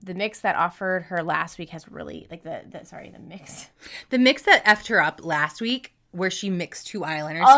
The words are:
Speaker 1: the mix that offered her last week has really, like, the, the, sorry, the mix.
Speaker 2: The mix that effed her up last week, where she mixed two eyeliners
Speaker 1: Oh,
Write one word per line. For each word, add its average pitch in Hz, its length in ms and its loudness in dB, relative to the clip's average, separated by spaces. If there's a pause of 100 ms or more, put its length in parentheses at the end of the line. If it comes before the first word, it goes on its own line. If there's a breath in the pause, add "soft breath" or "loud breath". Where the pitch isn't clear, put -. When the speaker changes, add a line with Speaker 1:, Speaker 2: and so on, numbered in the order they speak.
Speaker 1:
the 185 120 -12
mix 214 260 -6
that 196 160 -2
offered 185 480 -2
her 175 180 -6
last 160 340 -6
week 165 140 -14
has 165 180 -18
really, - 440 -16
like, 165 100 -20
the, 160 260 -14
the, 147 160 -18
sorry, 151 260 -20
the - 100 -20
mix. - 480 -18 (420 loud breath)
Speaker 2:
The 254 80 2
mix 254 240 4
that 392 220 6
effed 214 240 2
her 214 120 2
up 151 240 -2
last 151 360 -4
week, 240 340 -6 (160)
where 185 220 -4
she 196 180 -8
mixed - 380 -8
two 196 140 -10
eyeliners 156 440 -6
Speaker 1:
Oh, 262 120 12